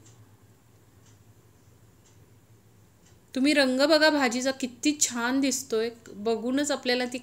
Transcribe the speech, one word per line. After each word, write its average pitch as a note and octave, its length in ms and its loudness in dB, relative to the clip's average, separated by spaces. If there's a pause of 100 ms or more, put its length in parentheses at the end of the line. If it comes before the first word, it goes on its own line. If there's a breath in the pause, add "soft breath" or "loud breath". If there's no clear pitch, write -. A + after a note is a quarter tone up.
(3250)
तुम्ही C4+ 180 2
रंग C4 280 2
बघा D#4 300 6
भाजीचा B3+ 400 0
किती C4+ 500 -4
छान A#3+ 400 -2
दिसतोय, A#3 500 -2 (220)
बघूनच A#3 580 -2
आपल्याला B3 340 -2
ती B3 180 -8